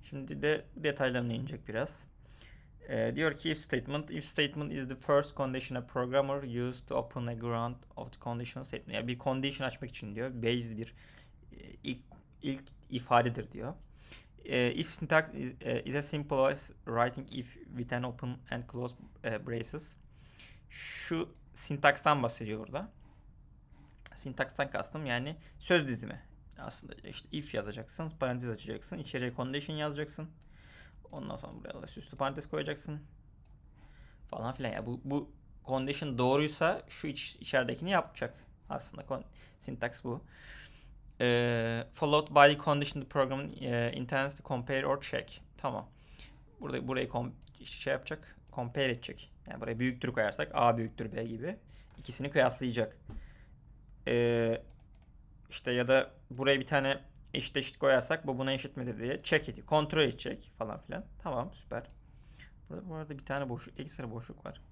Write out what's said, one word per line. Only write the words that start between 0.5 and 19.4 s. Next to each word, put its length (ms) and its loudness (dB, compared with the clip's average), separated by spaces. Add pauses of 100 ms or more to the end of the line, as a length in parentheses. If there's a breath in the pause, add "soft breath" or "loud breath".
detaylarına 580 0
inecek 340 -4
biraz. 400 -4 (800 loud breath)
Ee, 280 2
diyor 220 4
ki 140 0
if 80 0
statement, 520 -2
if 140 -6
statement 480 0
is 140 -4
the 80 -6
first 420 4
condition 440 -2
a 40 -10
programmer 840 2
used 200 -8
to 80 -2
open 320 -2
a 60 -2
grant 440 -2 (180)
of 160 -8
the 80 -18
conditional 460 -6
statement. 300 -8
Yani 120 -2
bir 120 -2
condition 480 0
açmak 220 -6
için 260 -10
diyor, 180 -2
base 440 0
bir, 160 -8 (580 loud breath)
e, 40 -18 (280)
ilk, 200 -4 (380)
ilk 220 -4 (260)
ifadedir 600 4
diyor. 220 -8 (720 loud breath)
E, 260 4
if 180 -2
syntax 440 4
is, 280 -4
e, 220 0
is 120 -4
as 120 0
simple 300 0
as 340 4 (140)
writing 480 0
if 200 -8
with 400 -6
an 100 0
open 340 -4 (140)
and 200 -4
close, 240 -6 (280)
e, 240 -4